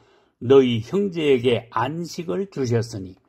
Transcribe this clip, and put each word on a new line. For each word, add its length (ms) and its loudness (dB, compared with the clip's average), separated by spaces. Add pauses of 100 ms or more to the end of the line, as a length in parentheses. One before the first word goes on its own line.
(380)
너희 420 4
형제에게 880 0
안식을 800 -6
주셨으니 640 -4 (140)